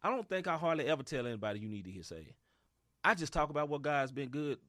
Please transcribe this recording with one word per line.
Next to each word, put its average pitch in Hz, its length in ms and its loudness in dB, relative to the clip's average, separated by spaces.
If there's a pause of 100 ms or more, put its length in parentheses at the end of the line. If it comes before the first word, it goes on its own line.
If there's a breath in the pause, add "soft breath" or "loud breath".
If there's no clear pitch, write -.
I 202 80 2
don't 247 180 0
think 185 180 -2
I 170 100 2
hardly 156 300 2
ever 143 160 4
tell 127 240 -2
anybody, 107 340 -2
"You 107 80 -6
need 101 160 -6
to 92 80 -10
get 90 140 -12
saved." 80 260 -12 (720)
I 208 100 6
just 165 180 -2
talk 151 180 2
about 147 180 0
what 147 140 -2
God's 139 300 2
been 131 180 -4
good, 143 280 -2 (100)